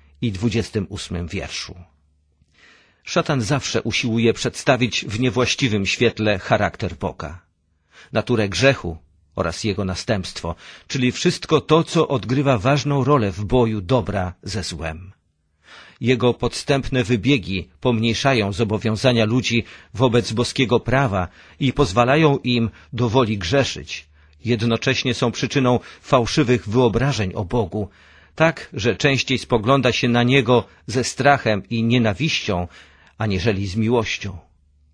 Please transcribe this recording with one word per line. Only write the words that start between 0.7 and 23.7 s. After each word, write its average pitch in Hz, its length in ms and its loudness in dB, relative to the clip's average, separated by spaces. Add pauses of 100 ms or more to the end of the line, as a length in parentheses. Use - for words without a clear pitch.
ósmym 90 380 -8
wierszu. - 480 -10 (1300)
Szatan 156 380 -2
zawsze 113 400 -2
usiłuje 117 520 0
przedstawić 123 720 -2
w 104 140 -4
niewłaściwym 120 680 0
świetle 107 540 0
charakter 101 560 -2
Boga, 82 440 -8 (720)
naturę 110 380 0
grzechu 90 480 0 (380)
oraz 85 280 -4
jego 101 220 -2
następstwo, 92 680 -4 (320)
czyli 123 240 0
wszystko 160 500 0
to, 160 220 4
co 160 240 2
odgrywa 131 500 0
ważną 139 460 0
rolę 120 280 2
w 98 140 -6
boju 110 360 2
dobra 92 520 -2 (100)
ze 95 200 -6
złem. 85 480 -10 (880)
Jego 120 320 2
podstępne 127 720 -2
wybiegi 95 640 0 (100)
pomniejszają 117 760 0
zobowiązania 110 720 0
ludzi 117 380 0 (300)
wobec 113 380 2
boskiego 120 480 0
prawa 110 480 0 (320)
i 135 140 2
pozwalają 139 720 4
im 120 260 0 (240)
do 120 160 0
woli 110 280 2
grzeszyć. 92 720 -2 (380)